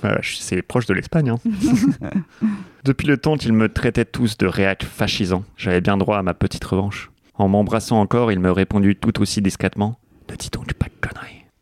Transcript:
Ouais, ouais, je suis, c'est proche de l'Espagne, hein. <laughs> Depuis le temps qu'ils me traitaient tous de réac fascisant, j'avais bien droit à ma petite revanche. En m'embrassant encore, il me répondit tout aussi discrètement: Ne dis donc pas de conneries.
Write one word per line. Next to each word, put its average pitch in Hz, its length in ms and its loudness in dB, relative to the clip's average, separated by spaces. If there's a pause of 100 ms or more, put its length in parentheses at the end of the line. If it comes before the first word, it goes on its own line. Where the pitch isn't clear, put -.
Ouais, 104 60 0
ouais, 104 120 2
je - 80 -8
suis, - 80 -8
c'est - 240 -4
proche 123 240 -2
de - 80 0
l'Espagne, 139 360 0
hein. 117 140 0
<laughs> 220 760 0 (640)
Depuis 135 240 0
le 143 100 2
temps 151 200 0
qu'ils 117 160 0
me 110 160 4
traitaient 117 360 0
tous 113 320 -2
de - 80 0
réac 95 380 0
fascisant, 92 600 -2 (120)
j'avais - 260 0
bien 98 160 2
droit 101 200 2
à 98 40 0
ma 90 120 -2
petite - 320 -4
revanche. 98 460 -4 (240)
En 101 120 2
m'embrassant 104 520 2
encore, 113 320 2
il 95 80 0
me 92 120 2
répondit 98 440 2
tout - 260 -2
aussi 104 200 0
discrètement: 104 580 -2 (300)
Ne - 60 -12
dis - 140 -12
donc - 240 -10
pas - 140 -4
de - 200 -8
conneries. - 360 -14 (180)